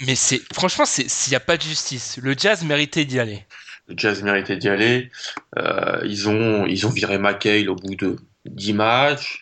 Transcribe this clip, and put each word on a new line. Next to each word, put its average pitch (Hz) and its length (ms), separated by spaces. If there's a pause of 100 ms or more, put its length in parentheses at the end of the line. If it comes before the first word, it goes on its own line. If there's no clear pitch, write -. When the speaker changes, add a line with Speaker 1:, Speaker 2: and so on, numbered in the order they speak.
Speaker 1:
Mais 131 160
c'est, - 260 (100)
franchement, 185 340
c'est, - 220
s'il - 240
y 131 40
a 123 40
pas 170 160
de 156 60
justice, 147 580
le 135 160
Jazz 190 280
méritait 147 400
d'y 127 160
aller. 107 260 (400)
Speaker 2:
Le 90 100
Jazz 101 280
méritait 101 320
d'y 90 120
aller. 120 440 (440)
Euh, - 480
ils 104 240
ont, 107 380
ils 95 180
ont 107 60
viré 98 260
McHale 101 540
au 92 60
bout 95 180
de 92 220 (300)
dix 101 280
matchs. 127 680